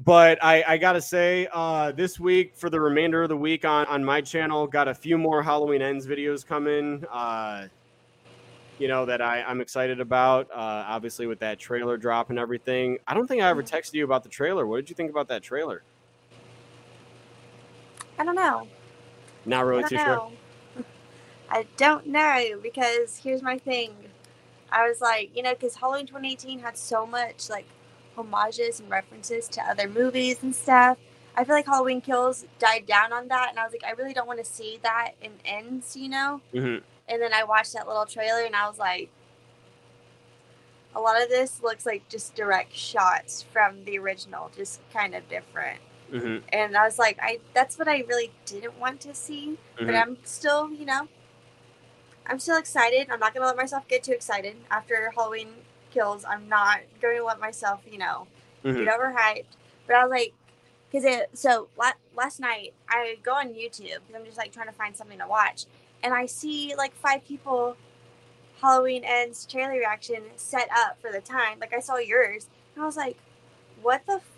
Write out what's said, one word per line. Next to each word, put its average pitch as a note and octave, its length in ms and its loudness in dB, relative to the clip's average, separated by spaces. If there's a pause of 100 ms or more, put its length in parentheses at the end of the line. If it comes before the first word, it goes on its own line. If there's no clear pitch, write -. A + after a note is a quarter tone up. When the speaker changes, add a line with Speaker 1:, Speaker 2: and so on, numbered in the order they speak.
Speaker 1:
but E3 400 10
I, D#3+ 240 8
I E3 100 4
gotta F3 240 4
say, F3+ 520 2
uh, D#3+ 380 0
this F3+ 280 -4
week, F3+ 360 2
for E3+ 160 -4
the D#3 100 2
remainder D#3+ 420 4
of D#3+ 60 0
the D#3 80 0
week D#3 260 -2
on, D3+ 220 4
on C#3+ 180 -2
my C#3+ 180 2
channel, D#3 460 0
got C#3+ 200 2
a B2+ 60 -2
few E3 260 0
more D#3 240 2
Halloween D3 400 2
Ends C3+ 240 -4
videos C#3+ 380 -4
coming, D3 680 -2
uh, A2 560 -6 (1120)
you C#3 80 0
know, C3 180 2
that A#2+ 160 0
I, A#2+ 220 0
I'm B2+ 180 -4
excited B2+ 380 -2
about, B2+ 520 4
uh, A2 360 -6
obviously A2+ 380 -6
with A2+ 140 -6
that G#2+ 180 -4
trailer A#2+ 400 -4
drop A#2 340 0
and A#2+ 60 -4
everything. B2+ 600 -2 (100)
I C3+ 80 -2
don't A#3+ 120 2
think B3 140 0
I F3+ 80 6
ever D3 140 0
Speaker 2:
Mm-hmm. D3+ 120 -6
Speaker 1:
texted - 180 -6
you D3+ 100 0
about C3 200 0
the - 60 -20
trailer. D3+ 380 -2
What A2 100 -2
did C#3+ 120 -8
you E3+ 60 -14
think E3 140 -6
about D3 200 -4
that A2+ 120 -6
trailer? C3 400 -6 (2500)
Speaker 2:
I D4+ 40 -2
don't F4 120 0
know. D4 320 0 (800)
Speaker 1:
Not B2+ 200 2
really B2 180 2
Speaker 2:
I - 40 -2
Speaker 1:
too - 80 -2
Speaker 2:
don't D4 100 2
Speaker 1:
sure? C4 100 2
Speaker 2:
know. A3+ 160 -6 (800)
<laughs> - 400 -20
I A3+ 160 -2 (120)
don't D4 300 4
know, C4+ 540 2
because A#3 600 -2
here's C4 180 -2
my C4 160 -4
thing. A#3+ 380 -4 (760)
I A#3 160 4
was A#3+ 140 -2
like, A3+ 340 0
you B3 80 -6
know, B3+ 120 2
'cause B3 200 -6
Halloween C4+ 320 -4
twenty C4+ 240 -8
eighteen C4 280 -10
had A#3 180 -10
so A3+ 280 -2
much, A#3 440 -6
like, G#3 160 -8 (500)
homages A3+ 640 -2
and G#3 100 -16
references A3 600 -4
to - 120 -8
other G3 260 -2
movies B3+ 540 0
and C4 140 -4
stuff. B3+ 420 6 (380)
I B3 80 2
feel C#4+ 120 4
like D4 100 4
Halloween C4 360 2
Kills B3+ 440 0 (140)
died A3 260 4
down G#3+ 260 4
on B3 160 -4
that, B3+ 220 2
and A3+ 100 -8
I A3+ 40 0
was A3+ 100 -6
like, A#3 100 -10
"I G#3+ 80 -6
really C4 220 -6
don't B3 140 -4
wanna A#3 180 -8
see A3 380 -12
that A#3 280 0 (100)
in G#3+ 100 -14 (140)
Ends," A#3+ 500 -10
you C4 140 -10
know? C#4 320 -4 (120)
Speaker 1:
Mm-hmm. A#2+ 300 -4 (240)
Speaker 2:
And A#3 140 -2
then A3+ 120 0
I A3 100 4
watched G#3+ 300 2
that G#3+ 140 -10
little G#3+ 180 -2
trailer, A3+ 400 -2
and G#3+ 100 -4
I G#3 140 2
was G#3 100 -16
like, F3+ 300 -4 (1900)
"A A3 60 -6
lot A3+ 200 4
of A#3+ 80 0
this B3+ 340 0
looks A3+ 220 -4
like G#3+ 240 -6
just - 260 -14
direct G3+ 380 0
shots - 680 0
from G3 440 2
the G3+ 140 -6
original, F#3 560 -8
just G3 240 -12 (120)
kind G3+ 240 -4
of F3+ 140 -12
different." D#3+ 500 -8 (320)
Speaker 1:
Mm-hmm. A#2 380 -6
Speaker 2:
And G#3 280 0
I G#3+ 80 6
was A3 140 0
like, A3 220 2
"I, A3+ 180 -4 (140)
that's C4 260 2
what D#4 80 0
I D4 200 2
really A#3+ 240 -2 (140)
didn't G#3 340 -12
want C4 220 -6
to C#4+ 140 -16
see." D4+ 420 -10 (280)
But A#3 100 0
Speaker 1:
Mm-hmm. - 0 -
Speaker 2:
I'm A#3 280 0
still, D4+ 480 0
you D4+ 140 -12
know, C#4 220 -4 (1200)
I'm C4 140 -4
still E4 180 0
excited. C4 540 2
I'm A3+ 80 -6
not A3 140 2
gonna B3+ 140 0
let B3+ 100 0
myself C4 300 -4
get B3+ 160 0
too C4 100 0
excited. G#3 420 -4 (160)
After A3 440 -2
Halloween A3 340 -4 (420)
Kills, G#3 340 0
I'm G#3 220 -8
not G#3 340 4 (200)
gonna A#3 220 0
let A3 160 -2
myself, G#3+ 500 -6
you G#3+ 80 -18
know, E3+ 300 -6 (360)
Speaker 1:
Mm-hmm. C3 220 0
Speaker 2:
get - 20 2 (120)
overhyped. A#3+ 460 0 (420)
But A#3+ 100 4
I B3 60 8
was - 80 2
like, A#3+ 220 0 (580)
'cause C4+ 120 -2
it, B3 340 4
so A#3+ 300 2 (100)
la-, A#3 140 4 (240)
last C4 240 -4
night, A3 340 -4 (160)
I A3+ 340 -2
go B3 100 0
on C4+ 200 0
YouTube A3+ 440 -12 (100)
'cause A3 80 -20
I'm A3+ 100 -16
just, A3 120 -20
like, G#3+ 160 -8
trying A3+ 140 -12
to A3 60 -14
find G#3 220 -6
something G#3 240 -18
to F3 80 -8
watch. G#3+ 380 2 (380)
And B3 100 0
I B3 140 0
see, D4 500 -8
like, C4+ 180 -2
five C#4 300 2
people B3 500 -2 (840)
Halloween B3+ 420 4
Ends A#3+ 420 -2
trailer C4 280 -4
reaction A3 500 -4 (140)
set - 340 -4
up A3+ 300 2
for A3+ 100 -10
the G3 100 -6
time. A3+ 380 -2
Like, A3 140 -10
I A#3+ 80 -2
saw B3+ 160 -4
yours, A3 500 2 (280)
and D4+ 80 -8
I - 20 -2
was D4+ 120 -6
like, C4 200 -6 (640)
"What B3 260 2
the G4 140 0 (160)